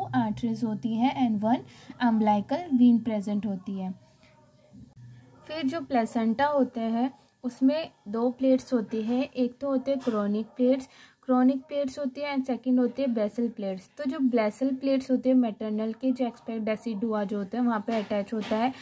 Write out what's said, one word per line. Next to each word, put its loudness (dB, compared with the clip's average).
आर्टरीज -2
होती -4
हैं 2
and 0
one 2
umbilical 2
vein 6
present -2
होती -6
है। -6
फिर -4
जो -2
प्लेसेंटा 0
होते 0
हैं 0
उसमें 0
दो 0
प्लेट्स 2
होती -2
है, 0
एक -2
तो -4
होते 0
हैं 0
chronic -2
plates, 2
chronic 4
plates -4
होती -6
है -2
and -2
second 0
होती 0
है 0
basal 0
plates। -8
तो -4
जो -4
basal 2
plates 0
होते 2
हैं 6
मैटरनल 0
के -2
जो -2
एक्सपेक्ट -8
डेसिडुआ -2
जो -4
होते -6
हैं 2
वहाँ 0
पे 0
अटैच -4
होता -2
है, 0